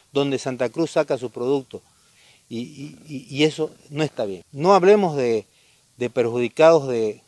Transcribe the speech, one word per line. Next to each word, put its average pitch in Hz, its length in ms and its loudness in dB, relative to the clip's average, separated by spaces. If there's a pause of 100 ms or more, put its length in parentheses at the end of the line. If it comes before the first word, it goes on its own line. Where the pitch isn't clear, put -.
(120)
donde 139 260 -2
Santa 127 300 -4
Cruz 156 240 -4
saca 147 260 -2
su 117 120 -8
producto. 123 520 -6 (680)
Y, 117 120 -10
y, 143 460 -14
y, 135 220 -14
y 139 160 0
eso 156 280 -2 (180)
no 151 140 -4
está 131 200 -6
bien. 95 180 -10 (100)
No 165 220 4
hablemos 190 420 4
de, 117 300 -2 (500)
de 120 140 -6
perjudicados 127 760 2
de 113 420 -4